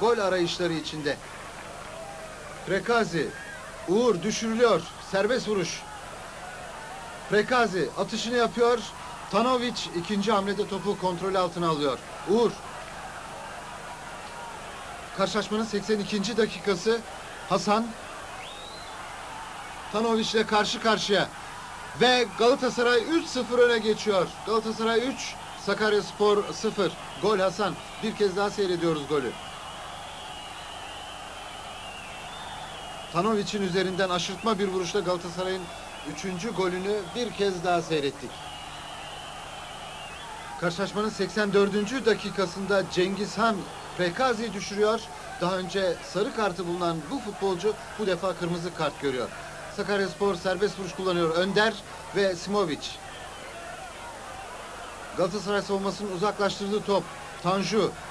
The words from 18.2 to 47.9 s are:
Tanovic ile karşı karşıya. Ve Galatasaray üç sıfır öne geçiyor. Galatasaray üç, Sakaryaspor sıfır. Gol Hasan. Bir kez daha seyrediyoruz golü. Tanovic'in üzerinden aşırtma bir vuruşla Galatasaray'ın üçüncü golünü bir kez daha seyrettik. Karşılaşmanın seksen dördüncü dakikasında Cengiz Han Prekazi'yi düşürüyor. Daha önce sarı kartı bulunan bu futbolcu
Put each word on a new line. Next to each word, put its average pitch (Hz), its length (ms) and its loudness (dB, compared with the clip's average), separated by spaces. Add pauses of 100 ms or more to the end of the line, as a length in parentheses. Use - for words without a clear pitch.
Tanovic 226 420 2
ile 214 120 4
karşı 208 360 2
karşıya. 202 460 4 (720)
Ve 247 260 6 (120)
Galatasaray 240 720 6
üç 330 160 4
sıfır 240 320 0
öne 240 200 8
geçiyor. 202 480 2 (200)
Galatasaray 226 640 2
üç, - 260 -4 (320)
Sakaryaspor 208 840 4
sıfır. 202 400 0 (300)
Gol 202 160 6
Hasan. 190 360 2 (280)
Bir 214 140 0
kez 196 200 4
daha 202 140 2
seyrediyoruz 170 580 2
golü. 135 240 2 (3750)
Tanovic'in 202 500 2
üzerinden 185 480 2
aşırtma 185 480 0
bir 196 100 2
vuruşla 185 320 0
Galatasaray'ın 180 640 -2 (500)
üçüncü 185 420 -4
golünü 185 460 0 (140)
bir 214 180 -2
kez 185 320 0
daha 175 180 4
seyrettik. 143 480 0 (2250)
Karşılaşmanın 190 480 0
seksen 202 440 0
dördüncü 208 540 4
dakikasında 196 840 2
Cengiz 190 480 0
Han 220 180 4 (420)
Prekazi'yi 208 540 2
düşürüyor. 208 480 2 (400)
Daha 180 160 2
önce 185 400 0 (160)
sarı 214 240 0
kartı 185 300 0
bulunan 170 300 0 (140)
bu 277 80 -2
futbolcu 202 560 0 (240)